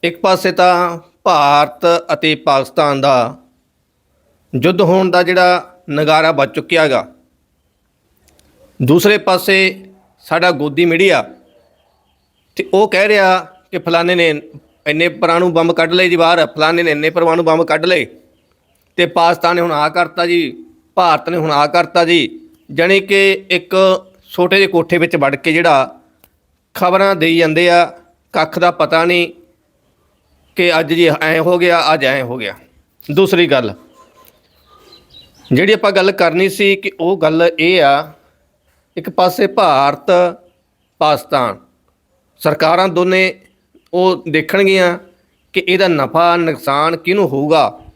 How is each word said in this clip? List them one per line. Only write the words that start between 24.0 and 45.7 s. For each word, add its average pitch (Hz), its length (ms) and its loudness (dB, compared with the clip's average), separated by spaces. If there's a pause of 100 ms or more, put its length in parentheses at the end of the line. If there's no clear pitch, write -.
ਛੋਟੇ 180 260 0
ਜਿਹੇ 196 100 2
ਕੋਠੇ 175 300 0
ਵਿੱਚ 160 180 -2
ਵੜ 143 200 0
ਕੇ 160 180 -4
ਜਿਹੜਾ 156 460 0 (760)
ਖਬਰਾਂ 190 400 0
ਦੇਈ 165 220 0
ਜਾਂਦੇ 170 320 2
ਆ, 175 160 4 (480)
ਕੱਖ 160 260 -4
ਦਾ 175 140 2
ਪਤਾ 160 320 0
ਨਹੀਂ 175 260 -2 (1300)
ਕਿ 175 220 2
ਅੱਜ 160 140 -2
ਜੀ 170 140 2 (140)
ਐਂ 160 180 0
ਹੋ 175 180 0
ਗਿਆ, 170 240 2 (120)
ਅੱਜ 139 120 -2
ਐਂ 131 180 0
ਹੋ 123 140 -8
ਗਿਆ। 104 160 -8 (520)
ਦੂਸਰੀ 170 420 0
ਗੱਲ 123 260 0 (1800)
ਜਿਹੜੀ 170 220 2
ਆਪਾਂ 202 180 0
ਗੱਲ 196 200 0
ਕਰਨੀ 180 380 0
ਸੀ 196 260 0
ਕਿ 196 240 -8
ਉਹ 180 180 -2
ਗੱਲ 160 320 2
ਇਹ 170 320 0
ਆ, 147 320 0 (840)
ਇੱਕ 180 120 -10
ਪਾਸੇ 185 380 0
ਭਾਰਤ, 143 640 0 (880)
ਪਾਕਿਸਤਾਨ 143 560 -2 (840)
ਸਰਕਾਰਾਂ 180 460 0
ਦੋਨੇ 185 460 0 (600)
ਉਹ 180 340 0
ਦੇਖਣਗੀਆਂ 180 720 0 (560)
ਕਿ 190 140 -2
ਇਹਦਾ 185 200 0